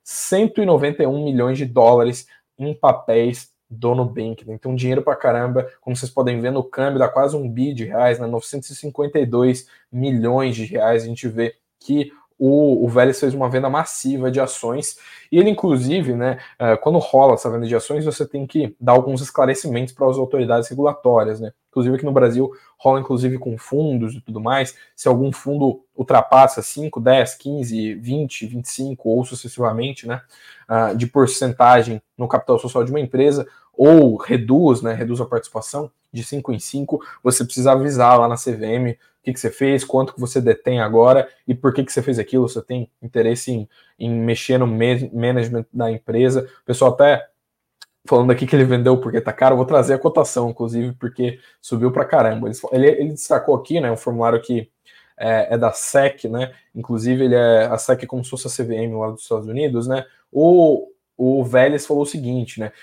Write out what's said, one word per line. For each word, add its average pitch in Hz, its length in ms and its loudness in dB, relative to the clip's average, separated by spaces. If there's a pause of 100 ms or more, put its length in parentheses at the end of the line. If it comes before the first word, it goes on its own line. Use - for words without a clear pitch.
cento 214 580 -2
e 202 40 0
noventa 147 360 2
e 139 60 2
um 147 160 -4
milhões 131 340 -2
de 143 80 -6
dólares 120 640 4 (300)
em 147 160 -8
papéis 120 760 0 (180)
do 120 240 -2
Nubank, 113 540 -6
né? 110 60 -12
Então, 127 200 -10
dinheiro 127 280 -2
pra 147 140 -2
caramba, 123 540 -2 (120)
como 127 120 -8
vocês 123 160 -8
podem 123 300 -2
ver 123 120 -4
no 135 120 -4
câmbio, 135 360 -4
dá 120 100 0
quase 139 260 0
um 135 140 -6
bi 131 240 -4
de 113 100 -8
reais, 117 340 0
né? 120 80 -8
Novecentos 117 440 -8
e 135 60 -18
cinquenta 143 440 -6
e 135 60 2
dois 127 420 0 (240)
milhões 123 640 -2
de 113 80 -8
reais. 113 400 0
A 113 40 -10
gente 117 200 -10
vê 113 260 -4 (240)
que 143 360 -4 (260)
o, 135 460 4
o - 20 0
Vélez 123 320 4
fez 135 140 0
uma 135 160 -2
venda 131 180 -2
massiva 135 640 -4
de 131 100 -4
ações, 131 600 -6 (320)
e 170 80 4
ele, 202 100 6
inclusive, 143 640 0
né, 127 240 -2 (220)
eh, 113 180 2
quando 143 220 2
rola 135 340 6
essa 117 160 -2
venda 117 160 -4
de 117 100 -2
ações, 147 300 -2
você 147 220 -4
tem 139 180 -8
que 131 340 -4
dar 123 120 2
alguns 127 300 4
esclarecimentos 131 680 -2
para 135 160 0
as 131 120 0
autoridades 131 500 -2
regulatórias, 123 680 0
né? 110 120 -10 (200)
Inclusive 127 240 0
aqui 135 100 -4
no 143 60 -4
Brasil 127 400 2 (260)
rola, 135 220 2
inclusive, 127 400 -4
com 117 180 -10
fundos 131 560 -4
e 120 80 -16
tudo 110 180 -12
mais, 127 380 -4 (180)
se - 120 -4
algum 131 240 2
fundo 139 520 -2 (120)
ultrapassa 131 680 4
cinco, 147 380 -10
dez, 127 340 2
quinze, 113 640 -6
vinte, 127 500 -8
vinte 120 200 -10
e - 40 -14
cinco 131 400 -8
ou 123 160 0
sucessivamente, 120 840 -6
né, 123 140 -10 (460)
ah, 110 260 0
de 120 140 -2
porcentagem 123 920 2 (160)
no 123 120 -6
capital - 320 0
social 123 240 -4
de 127 80 -6
uma 151 80 -4
empresa, 135 480 0 (260)
ou 143 420 8
reduz, 127 680 2
né, 113 100 -4
reduz 120 260 -6
a 117 60 -2
participação 120 640 -8 (240)
de 117 100 -8
cinco 139 300 -8
em 107 60 -6
cinco, - 440 -8 (200)
você 127 200 0
precisa 135 280 0
avisar 127 480 4
lá 117 80 4
na 120 100 -4
C 123 160 -6
V 110 100 -8
M 120 280 -2
o 117 60 -10 (300)
que 127 60 -4
que - 80 -10
você 113 100 -4
fez, 135 320 0
quanto - 300 0
que - 80 -10
você 123 180 -4
detém 120 400 0
agora 117 480 4 (180)
e 123 80 -2
por 127 200 0
que 139 100 -2
que - 80 -8
você 135 100 -4
fez 127 160 -4
aquilo, 120 300 0
você 113 140 -8
tem 123 280 -10 (140)
interesse 117 480 -2
em, 110 180 -6 (300)
em 117 100 -6
mexer 117 480 -2
no 127 80 2
me-, 120 480 0
management 117 580 -2
da 117 200 -4
empresa. 127 580 0 (120)
O - 40 -20
pessoal 127 280 2
até 143 340 4 (800)
falando 123 240 4
aqui 127 160 0
que - 80 0
ele 135 80 6
vendeu 127 380 4
porque 113 180 -2
tá 113 140 -6
caro, 131 240 4
vou 127 80 0
trazer 135 300 2
a 131 40 -2
cotação, 131 500 0
inclusive, 117 440 -6
porque 123 480 -6 (200)
subiu 123 300 -2
pra 143 140 -2
caramba. 113 420 0
Ele, 110 100 -10 (140)
ele, 147 300 4
ele 151 80 -4
destacou 147 440 -2
aqui, 151 280 -2
né, 120 100 -2
um 110 60 -4
formulário 117 440 -2
que 117 300 -6 (460)
é, 113 380 -2
é - 20 0
da 113 160 0
sec, - 500 -2
né, 127 300 -8 (200)
inclusive 120 520 -2
ele 123 100 2
é, 117 300 4
a 113 120 -2
sec 127 240 0
é 120 60 -14
como 123 160 -8
se - 60 -14
fosse 131 180 -10
a - 20 -8
C 123 140 -6
V 117 120 -6
M 113 200 -6
lá 110 160 -6
dos 110 120 -16
Estados 110 240 -6
Unidos, 123 400 -4
né, 131 180 -4 (260)
o, 160 560 4 (300)
o 131 260 0
Vélez 131 420 2
falou 147 180 -2
o - 20 -4
seguinte, 123 540 -8
né, 107 120 -8 (100)